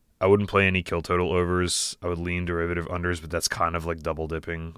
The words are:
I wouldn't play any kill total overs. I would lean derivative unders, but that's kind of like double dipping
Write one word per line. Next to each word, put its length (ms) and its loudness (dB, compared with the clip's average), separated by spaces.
I 60 2
wouldn't 240 6
play 160 4
any 160 2
kill 180 -2
total 320 0
overs. 680 0
I 60 -4
would 100 -2
lean 260 -2
derivative 440 -2
unders, 340 -2
but 80 -12
that's 180 -2
kind 260 0
of 120 -4
like 160 -4
double 260 -4
dipping 500 -6